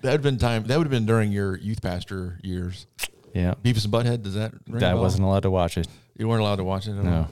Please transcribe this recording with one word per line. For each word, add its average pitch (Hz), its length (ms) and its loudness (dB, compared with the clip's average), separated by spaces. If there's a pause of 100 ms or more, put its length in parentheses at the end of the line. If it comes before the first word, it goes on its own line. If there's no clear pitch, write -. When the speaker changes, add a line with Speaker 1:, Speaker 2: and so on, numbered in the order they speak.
Speaker 1:
That 131 80 0
had 147 120 2
been 139 140 2
time. 113 280 0
That 127 120 0
would 165 100 4
have 139 40 -4
been 117 160 2
during 110 260 4
your 101 240 0
youth 101 240 -6
pastor 90 640 -6
years. 90 440 -6 (480)
Speaker 2:
Yeah. 90 200 2 (100)
Speaker 1:
Beavis 110 200 2
and 104 100 -2
Butthead, 120 280 0
does 98 120 -6
that 110 180 -4 (160)
ring 113 140 -4
a 90 60 4
Speaker 2:
I 90 40 2
Speaker 1:
bell? - 80 2
Speaker 2:
wasn't 92 240 2
allowed 98 200 4
to 98 60 2
watch 90 280 2
it. 82 100 -2 (300)
Speaker 1:
You 110 100 -2
weren't 113 140 2
allowed 104 140 0
to 95 80 -2
watch 95 220 -4
it 104 60 -6
at 98 60 -6
all? 98 60 -2
Speaker 2:
No. 82 280 2